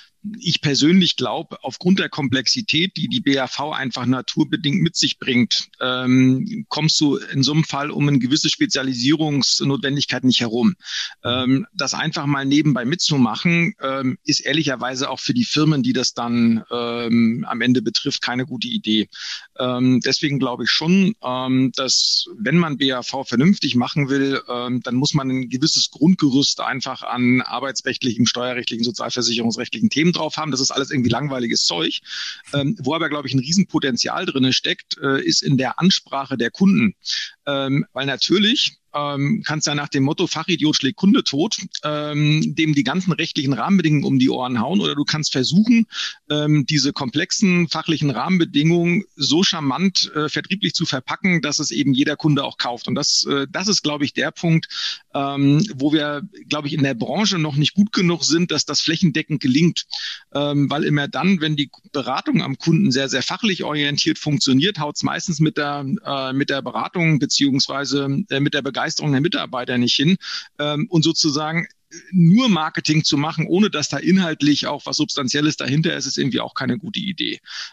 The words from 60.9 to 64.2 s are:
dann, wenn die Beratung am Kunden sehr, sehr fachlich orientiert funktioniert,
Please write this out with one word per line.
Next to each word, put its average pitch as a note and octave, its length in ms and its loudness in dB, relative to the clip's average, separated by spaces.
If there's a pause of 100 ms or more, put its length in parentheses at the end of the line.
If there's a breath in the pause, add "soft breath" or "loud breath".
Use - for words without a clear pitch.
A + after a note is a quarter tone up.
dann, E3 340 0
wenn D#3 140 0
die C#3+ 140 -4 (220)
Beratung G3+ 500 -2
am C3+ 160 -4
Kunden C#3 340 4
sehr, C3+ 180 0
sehr B2+ 140 -2
fachlich F#3 400 -2
orientiert D3 560 -2
funktioniert, C#3+ 600 2